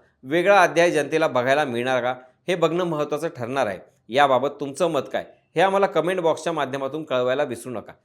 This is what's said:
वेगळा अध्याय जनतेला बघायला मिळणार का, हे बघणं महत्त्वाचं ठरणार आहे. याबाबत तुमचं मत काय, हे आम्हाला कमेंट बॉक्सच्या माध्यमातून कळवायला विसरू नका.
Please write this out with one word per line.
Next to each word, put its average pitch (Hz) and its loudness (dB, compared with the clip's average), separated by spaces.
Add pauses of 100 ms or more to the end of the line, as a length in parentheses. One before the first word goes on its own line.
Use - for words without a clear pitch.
(220)
वेगळा 175 4
अध्याय 165 4
जनतेला 156 0
बघायला 131 2
मिळणार 123 -2
का, 127 -2 (340)
हे 185 0
बघणं 165 0
महत्त्वाचं 151 -4
ठरणार 127 -4
आहे. 95 -6 (300)
याबाबत 135 4 (120)
तुमचं 147 -2
मत 143 0 (120)
काय, 92 -4 (320)
हे 160 0
आम्हाला 196 4
कमेंट 180 0
बॉक्सच्या 165 0
माध्यमातून 139 -4
कळवायला 127 0
विसरू 127 -6
नका. 98 -12 (120)